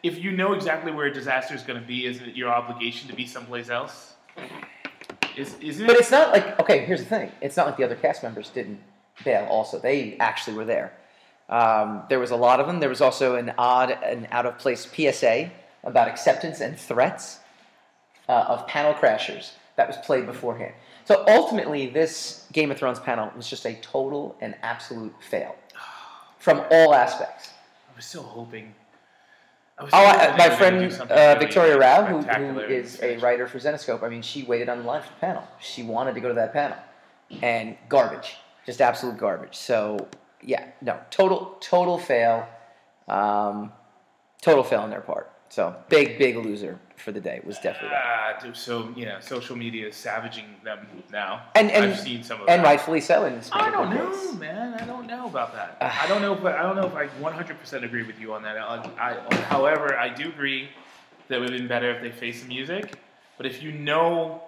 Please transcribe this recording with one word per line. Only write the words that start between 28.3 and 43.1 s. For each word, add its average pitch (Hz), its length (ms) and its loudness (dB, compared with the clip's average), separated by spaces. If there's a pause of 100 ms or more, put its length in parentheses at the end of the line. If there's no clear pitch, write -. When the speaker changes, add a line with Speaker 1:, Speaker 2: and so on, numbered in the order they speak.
Speaker 1:
I 143 60 -14
was 143 100 0
Speaker 2:
Oh, 175 80 10
Speaker 1:
so - 60 12
Speaker 2:
I, 190 180 10
Speaker 1:
hoping - 120 4
Speaker 2:
my 170 120 10
Speaker 1:
they - 60 -
were - 40 -2
gonna 185 120 8
do 185 80 2
Speaker 2:
friend, 185 140 -2
Speaker 1:
something 127 240 2
Speaker 2:
uh, 151 40 10 (140)
Speaker 1:
really 143 100 -2
Speaker 2:
Victoria 156 320 6
Rao, 135 280 8
who, 185 120 -2
who 151 60 -2
Speaker 1:
spectacular 131 400 -2
and 120 100 -4
Speaker 2:
is 120 220 -6
a - 40 -18
Speaker 1:
finish. 120 220 -4
Speaker 2:
writer 123 260 2
for 131 120 -12
Zenescope, 131 440 -4
I 117 60 -4
mean, 117 120 -10
she 135 220 -10
waited 120 260 -2
on 120 100 -6
the 120 40 -12
line 139 180 -4
for - 80 -18
the - 100 -20
panel. 175 280 -4 (120)
She - 240 -12
wanted 117 320 -4
to 113 60 -8
go 123 80 -4
to 120 60 -2
that 113 180 0
panel. 143 240 -2 (640)
And 113 340 -2 (140)
garbage. 113 460 0 (300)
Just 127 160 -4
absolute 120 360 0
garbage. - 380 -4
So, 104 520 -2 (340)
yeah, - 280 -6 (120)
no, 120 180 -4 (120)
total, 185 480 0
total 180 380 0
fail. 117 500 0 (600)
Um, 104 640 -2 (680)